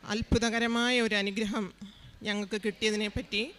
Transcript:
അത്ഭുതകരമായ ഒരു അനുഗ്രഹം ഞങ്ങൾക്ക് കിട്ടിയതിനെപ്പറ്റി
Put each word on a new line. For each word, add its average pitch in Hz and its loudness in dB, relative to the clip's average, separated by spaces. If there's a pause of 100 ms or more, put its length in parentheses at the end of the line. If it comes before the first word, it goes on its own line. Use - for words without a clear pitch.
(120)
അത്ഭുതകരമായ 233 2
ഒരു 214 2
അനുഗ്രഹം 202 -2 (500)
ഞങ്ങൾക്ക് 208 -4
കിട്ടിയതിനെപ്പറ്റി 214 -2 (180)